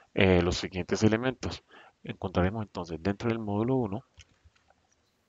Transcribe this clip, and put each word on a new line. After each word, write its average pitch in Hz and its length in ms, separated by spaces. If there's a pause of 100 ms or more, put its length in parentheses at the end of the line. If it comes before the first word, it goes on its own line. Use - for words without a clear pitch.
(120)
eh, 92 300
los 87 140
siguientes 90 460
elementos. 110 600 (400)
Encontraremos 98 600
entonces 82 400
dentro 101 280
del 113 80
módulo 110 380
uno, 117 280 (1200)